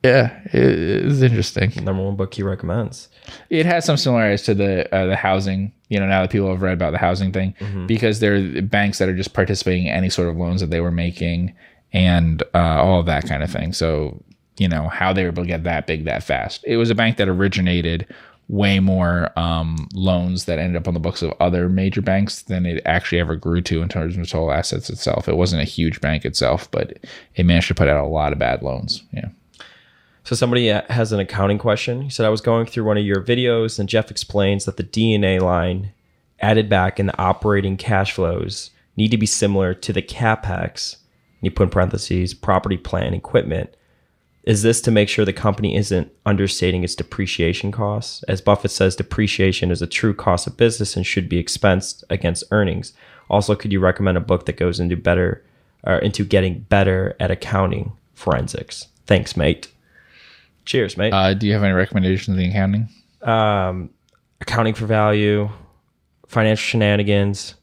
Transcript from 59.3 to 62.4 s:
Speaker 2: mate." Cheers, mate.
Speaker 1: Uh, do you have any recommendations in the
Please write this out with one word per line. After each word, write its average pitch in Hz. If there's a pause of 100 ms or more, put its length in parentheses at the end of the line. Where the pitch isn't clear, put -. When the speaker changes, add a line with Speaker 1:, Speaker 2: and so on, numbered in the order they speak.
Speaker 2:
mate." 80 (1000)
Cheers, 117
mate. 104
Speaker 1:
Uh, 95
do 104
you 104
have 104
any 98
recommendations 95
in -
the 90